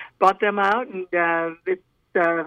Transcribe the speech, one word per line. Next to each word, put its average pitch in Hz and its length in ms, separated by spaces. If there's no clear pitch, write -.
bought 196 220
them 202 180
out, 208 300
and, 185 260
uh, 170 360
it's, 185 160
uh, 170 300